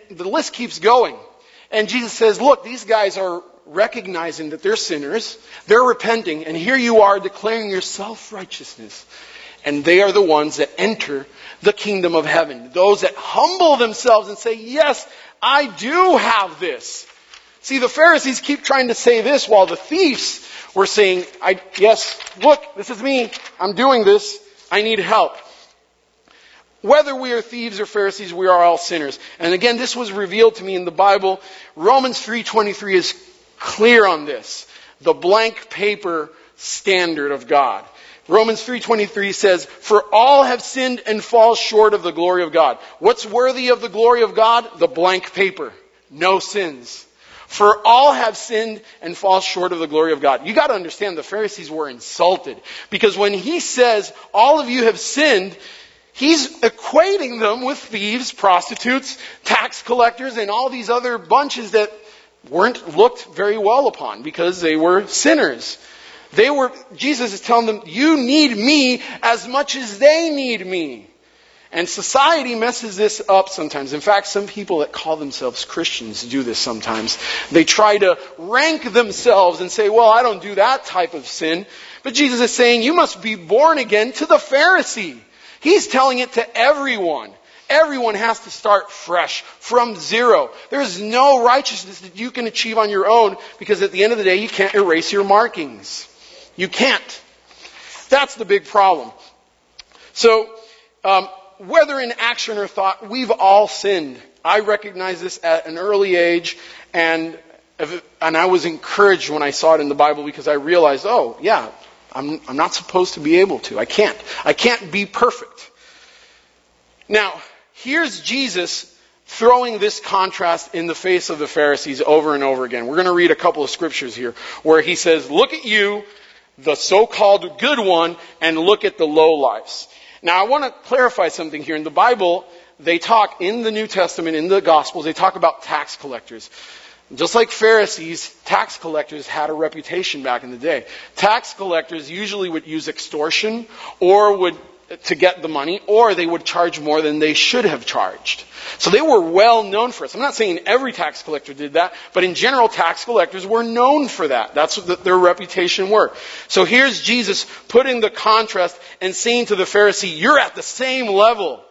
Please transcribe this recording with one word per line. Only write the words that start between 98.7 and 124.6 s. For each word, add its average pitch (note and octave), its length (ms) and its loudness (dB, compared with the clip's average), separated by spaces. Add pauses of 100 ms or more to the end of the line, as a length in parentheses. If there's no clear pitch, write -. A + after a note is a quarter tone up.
So, A3 360 2 (540)
um, F#3+ 240 2 (320)
whether C#4+ 400 0
in A#3+ 200 -6
action A3+ 380 -4
or G3+ 100 -6
thought, F#3+ 400 -4
we've A3+ 240 -4
all G3+ 360 4
sinned. E3 520 -4 (260)
I F#3 140 2
recognize G3 640 -6
this F3+ 220 -12
at E3 220 0
an D#3+ 120 -12
early G3 380 0
age, E3+ 420 0 (360)
and, E3 440 -2 (840)
and D#3+ 160 0
I E3+ 80 2
was F3+ 200 2
encouraged F3+ 640 0
when D3+ 120 -4
I C#3+ 100 -2
saw D#3+ 220 4
it D#3+ 80 4
in C#3+ 80 -4
the C#3+ 60 -2
Bible D3 280 2
because C#3+ 240 -8
I D3+ 60 2
realized, D3 540 2
"Oh, E3+ 340 0
yeah, F#3 280 0 (440)
I'm, C#3+ 340 -8
I'm B2+ 100 -8
not E3+ 180 0
supposed - 400 -2
to - 40 -14
be D#3 200 2
able F#3 200 2
to. - 200 -10
I A#2 60 -2
can't. F#3+ 320 0 (280)
I D#3 80 0
can't A3+ 380 -2
be G3+ 140 -4
perfect." - 640 -4 (1400)
Now, G3 320 -2 (320)
here's B3+ 480 -4
Jesus G3 720 -6 (320)
throwing A#3+ 540 2
this G#3 200 -2
contrast F#3 760 -4
in E3+ 120 -6
the D#3+ 80 -6
face F3+ 340 -2
of D#3 100 -8
the D3 80 -6
Pharisees C#3+ 540 -2
over D3+ 340 4
and C#3+ 80 -2
over C3 220 -2
again. A#2+ 220 -8
We're D3 100 -4
gonna F#3 160 0
read F3 180 4
a D3+ 40 4
couple D#3 280 -2
of C3 60 -6
scriptures C#3 460 -8
here A#2+ 200 -10 (280)